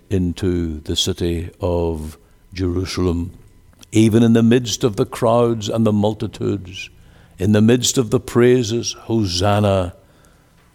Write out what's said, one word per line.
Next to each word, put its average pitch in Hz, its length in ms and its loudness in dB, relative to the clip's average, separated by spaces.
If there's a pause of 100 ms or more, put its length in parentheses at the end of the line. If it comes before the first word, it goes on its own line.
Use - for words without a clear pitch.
into 87 720 -2
the - 160 -6
city 87 520 -4 (120)
of 85 560 -4 (360)
Jerusalem. 87 800 -4 (600)
Even 110 320 4
in 117 100 4
the 117 100 4
midst 117 400 2
of 110 120 0
the 131 100 -2
crowds 117 640 0
and 113 160 0
the 104 80 2
multitudes, 104 960 -4 (500)
in 101 140 2
the 104 80 6
midst 117 360 2
of 113 120 -2
the 120 100 0
praises, 120 760 2 (100)
"Hosanna 98 920 0 (800)